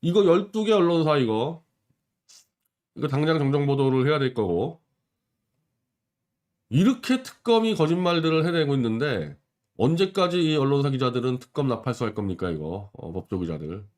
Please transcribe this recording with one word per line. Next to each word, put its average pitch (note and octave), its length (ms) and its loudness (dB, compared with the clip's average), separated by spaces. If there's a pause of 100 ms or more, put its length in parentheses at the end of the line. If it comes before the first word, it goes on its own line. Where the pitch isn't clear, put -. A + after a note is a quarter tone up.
이거 F3+ 240 2
열두 G3 400 2
개 G#3+ 80 2
언론사 E3+ 460 2
이거. B2 440 -2 (1300)
이거 C3+ 140 -4
당장 D3+ 300 2
정정 C#3+ 280 2
보도를 C3+ 420 2
해야 D3+ 100 2
될 C3 160 0
거고. G#2 460 -2 (1900)
이렇게 B3 520 2
특검이 A3+ 520 0
거짓말들을 E3 720 2
해내고 D#3 280 0
있는데 A2+ 600 -2 (400)
언제까지 F3+ 680 0
이 D#3 140 2
언론사 C#3 340 2
기자들은 B2+ 480 -2
특검 C3+ 300 -4
나팔수 B2 360 -4
할 G#2+ 100 -4
겁니까, F#2+ 360 -4
이거? E2+ 440 -8
어, - 180 -14
법조 F2+ 280 -6
기자들. E2 460 -8 (120)